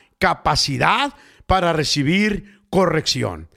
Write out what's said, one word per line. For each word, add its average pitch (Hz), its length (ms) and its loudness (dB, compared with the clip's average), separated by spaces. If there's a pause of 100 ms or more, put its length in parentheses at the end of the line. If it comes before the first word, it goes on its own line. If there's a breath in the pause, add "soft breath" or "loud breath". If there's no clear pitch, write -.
(180 soft breath)
capacidad 160 960 0 (320 soft breath)
para 180 260 2
recibir 165 1000 -2
corrección. 135 840 -2